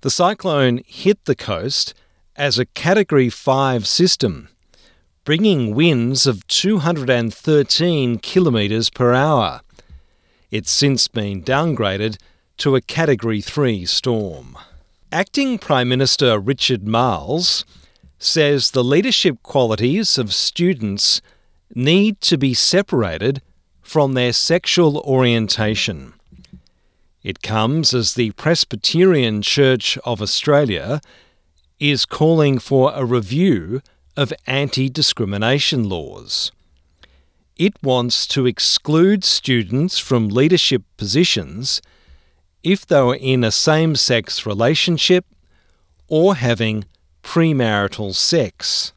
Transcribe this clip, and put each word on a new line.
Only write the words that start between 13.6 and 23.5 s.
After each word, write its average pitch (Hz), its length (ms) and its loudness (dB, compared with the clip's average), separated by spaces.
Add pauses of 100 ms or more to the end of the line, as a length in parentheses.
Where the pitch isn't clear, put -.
storm. 85 720 -4 (560)
Acting 247 460 -2
Prime 123 320 0
Minister 127 480 2
Richard 104 500 -2
Marles 117 800 -2 (520)
says 143 520 0
the 127 120 0
leadership 151 600 0
qualities 127 760 0
of 113 160 -4
students 113 880 -2 (540)
need 190 480 2
to 165 160 0
be 131 160 0
separated 135 880 -2 (400)